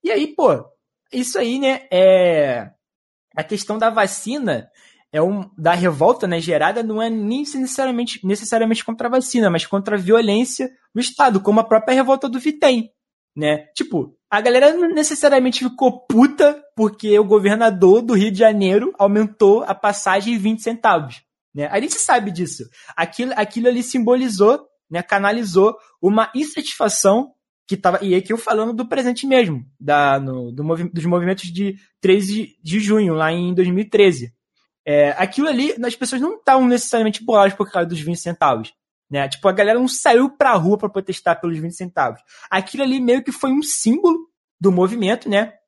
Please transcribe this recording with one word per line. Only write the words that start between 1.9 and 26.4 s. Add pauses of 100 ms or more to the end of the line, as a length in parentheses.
é, (640)
a
questão
da
vacina, (420)
é
um...
da
revolta,
né,
gerada,
não
é
nem
necessariamente,
necessariamente
contra
a
vacina,
mas
contra
a
violência (240)
do
Estado,
como
a
própria
revolta
do
Vitem, (460)
né?
Tipo, (140)
a
galera
não
necessariamente
ficou
puta (120)
porque
o
governador
do
Rio
de
Janeiro
aumentou
a
passagem
em
vinte
centavos, (320)
né?
A
gente
sabe
disso. (280)
Aquilo,
aquilo
ali
simbolizou, (240)
né,
canalizou (260)
uma
insatisfação (320)